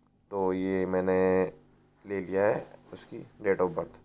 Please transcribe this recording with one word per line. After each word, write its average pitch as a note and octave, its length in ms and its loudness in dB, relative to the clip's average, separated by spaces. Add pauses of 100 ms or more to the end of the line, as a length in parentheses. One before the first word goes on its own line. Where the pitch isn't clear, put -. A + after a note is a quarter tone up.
(320)
तो F#2+ 220 0
ये F#2 320 0
मैंने F#2 580 2 (640)
ले G2 160 -6
लिया F#2+ 240 0
है A#2 200 0 (280)
उसकी - 280 -16 (220)
date F#2+ 180 2
of F2 140 0
birth। - 300 -8